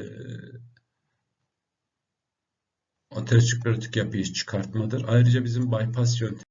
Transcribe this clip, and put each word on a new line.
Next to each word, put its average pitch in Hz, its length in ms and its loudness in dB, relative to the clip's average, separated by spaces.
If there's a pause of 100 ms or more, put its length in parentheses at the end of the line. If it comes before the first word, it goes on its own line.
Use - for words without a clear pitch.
(3000)
aterosklerotik - 840 2
yapıyı 101 280 -2
çıkartmadır. 104 840 -4
Ayrıca 120 360 6
bizim 120 280 0
bypass 117 480 0
yöntemi 107 300 -4